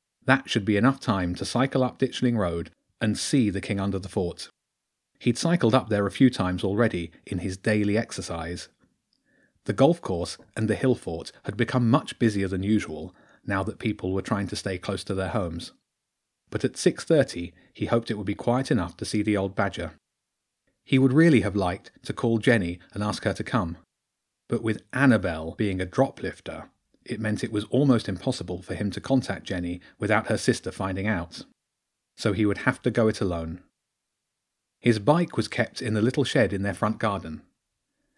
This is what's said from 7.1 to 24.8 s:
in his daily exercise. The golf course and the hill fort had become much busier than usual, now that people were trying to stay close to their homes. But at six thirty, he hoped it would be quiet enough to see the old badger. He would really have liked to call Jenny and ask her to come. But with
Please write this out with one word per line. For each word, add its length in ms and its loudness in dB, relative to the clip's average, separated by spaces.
in 120 -6
his 180 -6
daily 420 0
exercise. 720 -8
The 60 0
golf 280 4
course 380 -4
and 120 0
the 60 0
hill 200 2
fort 360 -8
had 120 -8
become 340 2
much 280 2
busier 300 2
than 140 -4
usual, 520 -2
now 200 -2
that 140 -6
people 340 -4
were 100 -2
trying 260 -2
to 80 -8
stay 220 -4
close 260 -6
to 100 -4
their 140 -2
homes. 440 -4
But 140 -2
at 120 -4
six 280 0
thirty, 480 2
he 120 -4
hoped 240 0
it 60 -4
would 100 -8
be 80 -2
quiet 360 -2
enough 260 0
to 80 -10
see 180 -2
the 140 2
old 180 -2
badger. 400 -2
He 140 4
would 140 6
really 280 8
have 160 0
liked 340 -2
to 80 -8
call 260 0
Jenny 400 2
and 80 -4
ask 220 -4
her 80 2
to 120 -8
come. 320 -2
But 140 -2
with 300 -2